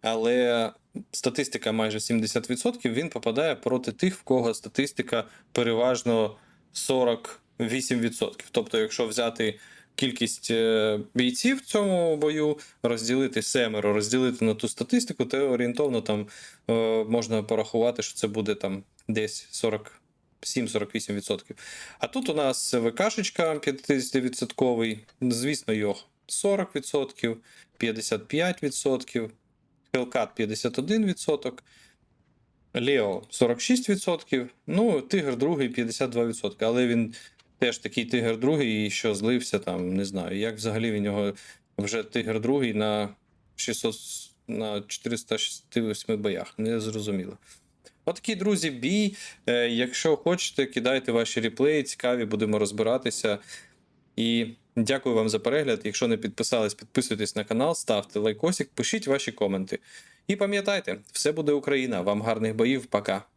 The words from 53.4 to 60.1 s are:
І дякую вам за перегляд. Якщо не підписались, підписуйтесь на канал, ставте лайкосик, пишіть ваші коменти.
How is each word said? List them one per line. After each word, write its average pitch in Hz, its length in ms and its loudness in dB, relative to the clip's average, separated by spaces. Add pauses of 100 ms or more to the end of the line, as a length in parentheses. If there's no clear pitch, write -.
І 117 300 0 (300)
дякую 123 380 2
вам 110 140 4
за 107 100 0
перегляд. 120 460 2
Якщо 110 240 0
не 113 80 4
підписались, 110 580 0
підписуйтесь - 600 -2
на 107 80 -2
канал, 135 300 0
ставте 104 440 0
лайкосик, 110 560 0
пишіть 196 320 -2
ваші 135 260 0
коменти. 98 460 -2 (500)